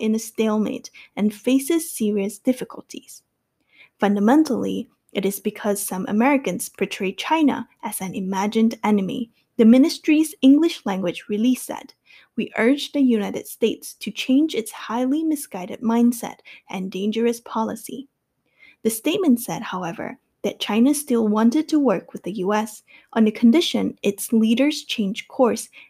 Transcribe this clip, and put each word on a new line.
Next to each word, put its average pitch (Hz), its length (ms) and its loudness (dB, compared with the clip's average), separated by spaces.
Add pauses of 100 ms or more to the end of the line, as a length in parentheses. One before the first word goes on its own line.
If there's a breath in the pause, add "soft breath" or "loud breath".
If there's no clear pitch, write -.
in 220 120 0
a 220 60 0
stalemate 214 720 -4 (240 loud breath)
and 208 180 0
faces 269 560 0
serious 208 480 -2
difficulties. - 880 -8 (720 soft breath)
Fundamentally, 202 920 2 (240)
it 196 120 -2
is 196 140 -4
because 208 420 -4
some 185 280 -6
Americans 226 580 0
portray 190 460 -6
China 302 560 0 (120)
as 208 200 -10
an 185 120 -8
imagined 208 680 0
enemy, 208 480 -2 (240)
the 233 80 4
ministry's 302 800 4
English 294 440 4
language 185 440 -4
release 226 320 0
said. - 320 -14 (420 soft breath)
"We - 220 -4
urge 269 340 0
the 285 80 -2
United 220 480 0
States - 540 -4
to 208 100 -8
change 294 420 0
its - 200 -6
highly 254 500 -4
misguided 277 560 -6
mindset 233 600 0 (300 loud breath)
and 185 220 -8
dangerous 226 480 -2
policy." 226 680 -8 (720 soft breath)
The 226 60 0
statement 294 500 0
said, 175 220 -8
however, - 580 -10 (220)
that - 180 -6
China 233 340 2
still 233 360 0
wanted 233 400 2
to 311 100 2
work 226 320 0
with - 120 -14
the 180 100 -8 (100)
U 202 100 0
S 220 300 -4 (300 soft breath)
on 226 100 4
the 214 80 4
condition 233 720 2
its - 320 -4
leaders 240 500 2
change - 460 -6
course 226 400 0 (200 loud breath)